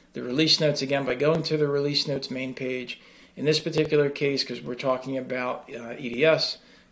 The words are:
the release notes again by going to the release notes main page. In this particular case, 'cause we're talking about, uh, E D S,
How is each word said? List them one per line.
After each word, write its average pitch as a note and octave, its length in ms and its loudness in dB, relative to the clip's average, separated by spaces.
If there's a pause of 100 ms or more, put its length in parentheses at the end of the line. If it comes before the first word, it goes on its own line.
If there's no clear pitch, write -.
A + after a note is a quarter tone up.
(120)
the B2+ 100 -8
release C#3+ 380 2
notes D3 200 4
again C#3 240 0
by B2+ 120 0
going D3+ 280 4
to D#3 120 0
the D3+ 100 2
release C#3+ 400 0
notes C#3 240 -4
main C3 240 -6
page. B2+ 460 -6 (340)
In B2+ 100 -6
this D3+ 140 4
particular D3+ 500 2
case, C#3 360 0
'cause A#2+ 180 -8
we're B2 140 -6
talking C3 420 -2
about, B2+ 560 -6
uh, A#2+ 240 -10
E C3+ 100 -8
D A#2+ 160 2
S, - 340 4 (340)